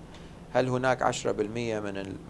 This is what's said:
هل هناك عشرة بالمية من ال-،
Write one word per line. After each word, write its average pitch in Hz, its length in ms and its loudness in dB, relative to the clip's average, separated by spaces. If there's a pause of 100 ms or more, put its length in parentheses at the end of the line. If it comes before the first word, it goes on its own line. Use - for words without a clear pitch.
(520)
هل 127 160 6
هناك 127 340 4
عشرة 120 300 2
بالمية 110 480 0
من 101 160 -4
ال-، 95 200 -6 (140)